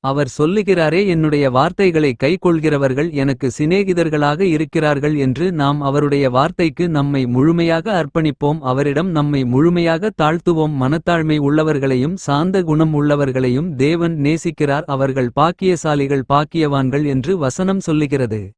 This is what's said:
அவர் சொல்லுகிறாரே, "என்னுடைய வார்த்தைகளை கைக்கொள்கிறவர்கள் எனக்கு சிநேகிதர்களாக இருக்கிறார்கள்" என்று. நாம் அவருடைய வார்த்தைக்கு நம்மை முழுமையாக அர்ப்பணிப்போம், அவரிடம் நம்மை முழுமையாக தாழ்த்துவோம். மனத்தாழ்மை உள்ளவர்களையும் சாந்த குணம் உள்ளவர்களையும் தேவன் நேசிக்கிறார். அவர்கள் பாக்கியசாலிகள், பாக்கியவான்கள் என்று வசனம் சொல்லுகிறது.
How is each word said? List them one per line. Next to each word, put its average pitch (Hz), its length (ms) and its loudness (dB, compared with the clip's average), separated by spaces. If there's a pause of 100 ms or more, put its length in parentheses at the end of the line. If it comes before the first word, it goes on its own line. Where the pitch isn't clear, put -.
அவர் 135 340 -2
சொல்லுகிறாரே, 175 680 0
"என்னுடைய 151 440 2
வார்த்தைகளை 156 600 2 (120)
கைக்கொள்கிறவர்கள் 151 920 0
எனக்கு 135 460 -2
சிநேகிதர்களாக 165 800 0
இருக்கிறார்கள்" 151 760 0
என்று. 135 360 0
நாம் 147 280 0
அவருடைய 143 500 0
வார்த்தைக்கு 165 580 0
நம்மை 143 380 0
முழுமையாக 165 680 2
அர்ப்பணிப்போம், 156 680 -2
அவரிடம் 143 500 0
நம்மை 147 340 0
முழுமையாக 165 680 0 (100)
தாழ்த்துவோம். 156 540 0
மனத்தாழ்மை 156 640 0
உள்ளவர்களையும் 143 760 0
சாந்த 180 480 0
குணம் 156 320 2
உள்ளவர்களையும் 143 800 0
தேவன் 165 460 0
நேசிக்கிறார். 151 680 -2
அவர்கள் 135 500 -2
பாக்கியசாலிகள், 147 920 0
பாக்கியவான்கள் 143 760 0
என்று 139 320 -2
வசனம் 185 420 -2
சொல்லுகிறது. 135 600 -2 (160)